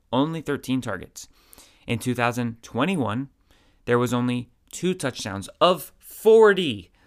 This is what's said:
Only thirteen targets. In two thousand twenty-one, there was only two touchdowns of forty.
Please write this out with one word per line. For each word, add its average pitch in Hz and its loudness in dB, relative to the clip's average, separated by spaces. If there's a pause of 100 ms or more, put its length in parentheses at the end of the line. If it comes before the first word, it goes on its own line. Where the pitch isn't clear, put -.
(120)
Only 151 -2
thirteen 131 -4
targets. - -10 (600)
In 117 -2
two 123 -2
thousand 120 -4
twenty-one, 135 -4 (540)
there 120 2
was 120 0
only 123 -2 (200)
two 185 -4
touchdowns 107 -8 (120)
of 170 2
forty. 196 4 (140)